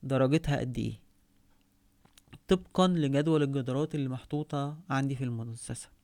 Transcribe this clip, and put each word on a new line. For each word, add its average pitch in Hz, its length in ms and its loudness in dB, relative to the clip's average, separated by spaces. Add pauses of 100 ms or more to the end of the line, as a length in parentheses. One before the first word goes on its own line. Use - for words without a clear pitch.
درجتها 135 560 2
قد 123 180 -4
ايه 113 220 -4 (1500)
طبقًا 185 400 2
لجدول 151 560 4
الجدارات 139 520 -2
اللي 139 140 -2
محطوطة 147 680 -6 (120)
عندي 135 260 0
في 131 80 -4
المؤسسة. 117 680 -8 (140)